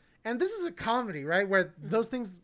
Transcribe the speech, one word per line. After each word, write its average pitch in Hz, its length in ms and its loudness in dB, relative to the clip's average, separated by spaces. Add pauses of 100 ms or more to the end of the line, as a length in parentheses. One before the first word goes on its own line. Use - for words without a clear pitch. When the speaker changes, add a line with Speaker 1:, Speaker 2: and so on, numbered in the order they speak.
(240)
Speaker 1:
And 233 140 -2
this 370 120 2
is 403 160 -2
a 330 40 -4
comedy, 226 520 -2
right? 180 240 2
Where 190 180 4
Speaker 2:
Mm-hmm. 151 240 -14
Speaker 1:
those 226 200 2
things 208 340 -6